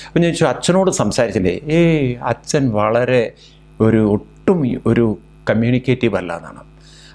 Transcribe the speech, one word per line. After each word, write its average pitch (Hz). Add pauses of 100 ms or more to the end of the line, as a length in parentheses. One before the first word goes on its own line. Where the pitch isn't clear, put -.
അപ്പം 165
ഞാൻ 170
ചോദിച്ചു, 165
"അച്ഛനോട് 185
സംസാരിച്ചില്ലേ?" 101
"ഏയ്, 156
അച്ഛൻ 131
വളരെ 113 (480)
ഒരു 110
ഒട്ടും 123
ഒരു 113 (320)
കമ്മ്യൂണിക്കേറ്റീവ് 120
അല്ല" 87
എന്നാണ്. 69 (540)